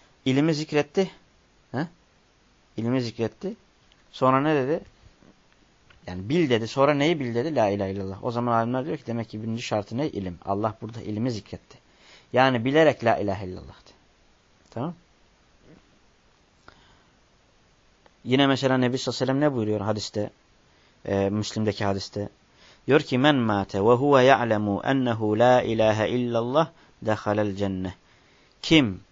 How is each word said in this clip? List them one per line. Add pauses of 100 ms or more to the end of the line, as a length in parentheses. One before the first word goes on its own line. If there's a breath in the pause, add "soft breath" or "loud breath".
(260 soft breath)
İlimi
zikretti. (600)
He? (920)
İlimi
zikretti. (560)
Sonra
ne
dedi? (1300)
Yani
bil
dedi.
Sonra
neyi
bil
dedi?
La
ilahe
illallah.
O
zaman
alimler
diyor
ki
demek
ki
birinci
şartı
ne?
İlim.
Allah
burada
ilimi
zikretti. (540 soft breath)
Yani
bilerek
la
ilahe
illallah
de. (800)
Tamam? (3250 soft breath)
Yine
mesela
Nebi
sallallahu
aleyhi
ve
sellem
ne
buyuruyor
hadiste? (760 soft breath)
Ee,
Müslim'deki
hadiste. (580 soft breath)
Diyor
ki
men
mate
ve
huve
ya'lemu
ennehu
la
ilahe
illallah (320 soft breath)
dehalel
cenneh. (680 soft breath)
Kim (120)